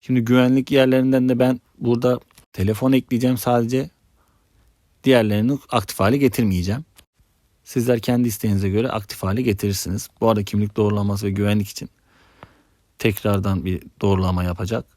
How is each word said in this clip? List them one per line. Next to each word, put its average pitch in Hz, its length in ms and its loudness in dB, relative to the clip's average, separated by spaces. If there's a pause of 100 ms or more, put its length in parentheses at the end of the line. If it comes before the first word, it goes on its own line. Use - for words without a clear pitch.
Şimdi 127 200 0
güvenlik 127 500 2
yerlerinden 131 580 4
de 123 100 0
ben 127 220 2 (160)
burada 120 420 0 (340)
telefon 110 380 0
ekleyeceğim 127 460 0
sadece. 123 520 0 (1120)
Diğerlerini 117 560 4 (100)
aktif 107 300 -4
hale 110 180 2
getirmeyeceğim. 110 680 0 (760)
Sizler 120 360 0
kendi 120 280 0
isteğinize 101 420 -2
göre 113 200 0
aktif - 340 -10
hale 98 180 -2
getirirsiniz. 101 680 -4 (120)
Bu 113 80 4
arada 104 140 2
kimlik 104 340 -2
doğrulaması 104 480 0
ve 98 60 -2
güvenlik 101 380 -2
için - 200 -14 (1120)
tekrardan 98 640 -2
bir 92 180 -4 (180)
doğrulama 92 420 0
yapacak. 92 420 -4 (120)